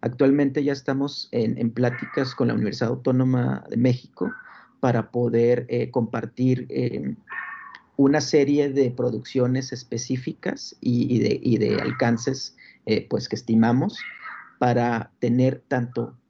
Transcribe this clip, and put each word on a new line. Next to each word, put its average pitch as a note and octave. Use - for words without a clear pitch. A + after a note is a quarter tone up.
Actualmente C#3
ya C#3+
estamos C#3
en, A#2
en A#2
pláticas B2
con A#2+
la A#2
Universidad A2
Autónoma B2+
de -
México -
para A#2+
poder, A#2+
eh, A#2+
compartir, B2
eh, B2+
una C#3
serie C#3+
de C3
producciones B2+
específicas -
y, B2
y A2+
de, -
y A#2
de G#2+
alcances, B2
eh, -
pues, -
que -
estimamos A#2+
para A#2+
tener B2+
tanto B2